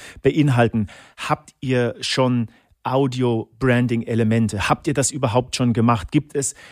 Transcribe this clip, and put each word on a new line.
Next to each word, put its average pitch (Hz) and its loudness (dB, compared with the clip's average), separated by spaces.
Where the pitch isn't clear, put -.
beinhalten, 120 2
habt - -6
ihr 123 -2
schon 123 0
Audio-Branding-Elemente? 117 0
Habt - -2
ihr 151 -2
das 135 0
überhaupt 127 -2
schon 123 0
gemacht? 113 0
Gibt - -2
es 139 -4